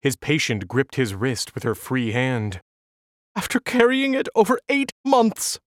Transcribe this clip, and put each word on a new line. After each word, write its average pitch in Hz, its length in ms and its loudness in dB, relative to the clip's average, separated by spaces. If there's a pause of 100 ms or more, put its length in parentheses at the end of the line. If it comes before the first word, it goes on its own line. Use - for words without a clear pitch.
His 139 140 0
patient 120 520 -2
gripped 127 280 -2
his 117 200 0
wrist 113 400 -4
with - 80 -10
her 113 120 -2
free 123 360 -4
hand. 110 500 -2 (760)
After - 240 -2
carrying 262 540 2
it 269 220 -2
over 226 240 4 (100)
eight 277 220 0 (140)
months 247 600 2